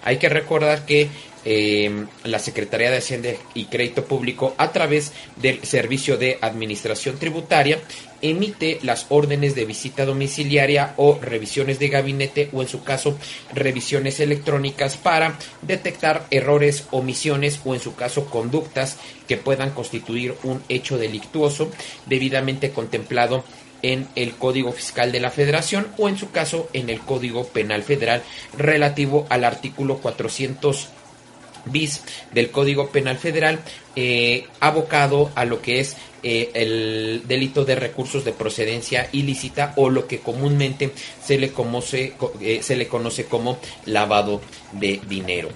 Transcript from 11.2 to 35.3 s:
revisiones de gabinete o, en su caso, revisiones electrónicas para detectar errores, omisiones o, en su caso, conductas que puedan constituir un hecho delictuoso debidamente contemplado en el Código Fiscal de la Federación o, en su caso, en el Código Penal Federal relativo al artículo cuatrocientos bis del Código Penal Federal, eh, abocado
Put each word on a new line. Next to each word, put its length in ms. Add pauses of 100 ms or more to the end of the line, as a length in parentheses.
revisiones 560
de 100
gabinete 640
o, 100
en 60
su 140
caso, 340 (380)
revisiones 640
electrónicas 760
para 420 (240)
detectar 720
errores, 580
omisiones 760
o, 100
en 60
su 140
caso, 320
conductas 720 (300)
que 80
puedan 340
constituir 720
un 260
hecho 300
delictuoso 720 (360)
debidamente 680
contemplado 720 (380)
en 320
el 200
Código 380
Fiscal 380
de 100
la 100
Federación 680
o, 140
en 80
su 120
caso, 440
en 160
el 100
Código 460
Penal 360
Federal 400 (360)
relativo 720
al 140
artículo 520
cuatrocientos 920 (760)
bis 380 (300)
del 180
Código 400
Penal 260
Federal, 440 (360)
eh, 500 (140)
abocado 720